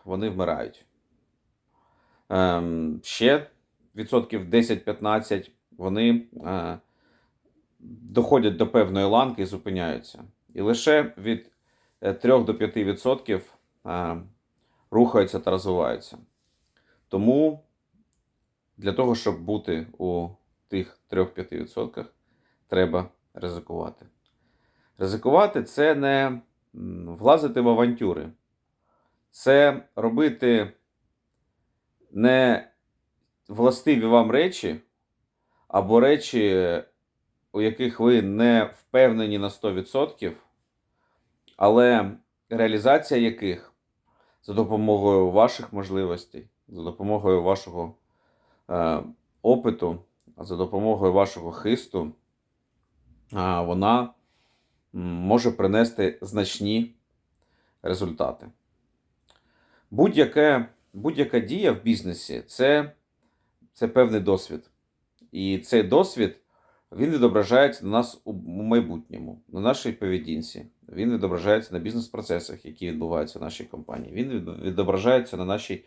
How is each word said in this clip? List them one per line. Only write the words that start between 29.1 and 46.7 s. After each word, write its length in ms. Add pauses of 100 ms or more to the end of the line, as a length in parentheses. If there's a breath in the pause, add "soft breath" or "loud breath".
Це 520 (140)
робити 760 (1400)
не 560 (800)
властиві 580
вам 240
речі 500 (880)
або 320
речі, 840 (680)
у 80
яких 400
ви 220
не 480 (100)
впевнені 580
на 120
сто 240
відсотків, 640 (1200)
але 560 (380)
реалізація 720
яких 520 (720)
за 120
допомогою 760
ваших 420
можливостей, 760 (200)
за 140